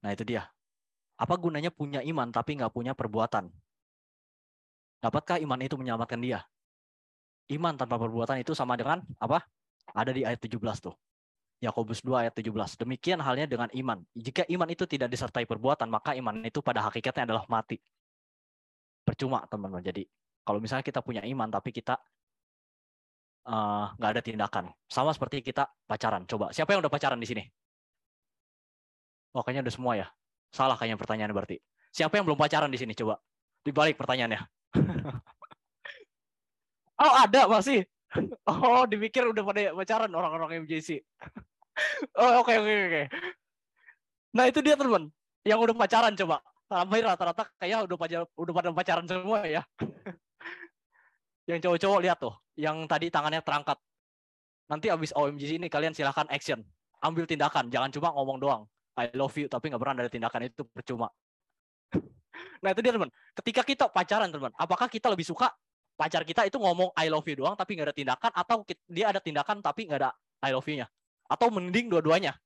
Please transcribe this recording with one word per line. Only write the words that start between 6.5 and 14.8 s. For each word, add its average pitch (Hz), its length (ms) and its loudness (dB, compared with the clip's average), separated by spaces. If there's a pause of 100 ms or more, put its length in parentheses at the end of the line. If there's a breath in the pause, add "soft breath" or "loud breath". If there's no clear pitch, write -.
Iman 156 240 -2
tanpa 120 240 -2
perbuatan 117 400 -2
itu 156 160 -4
sama 127 160 -2
dengan 127 320 -2 (160)
apa? 147 240 0 (480)
Ada 117 160 -2
di 131 160 -2
ayat 117 160 -4
tujuh 117 160 -8
belas 110 240 -6
tuh. 87 160 -12 (640)
Yakobus 113 400 -4
dua 127 240 0
ayat 117 80 -4
tujuh 113 160 -6
belas. 104 240 -6
"Demikian 143 480 -4
halnya 135 240 0
dengan 120 320 -4
iman. 123 240 -4 (160)
Jika 117 320 -4
iman 175 240 0
itu 180 160 -4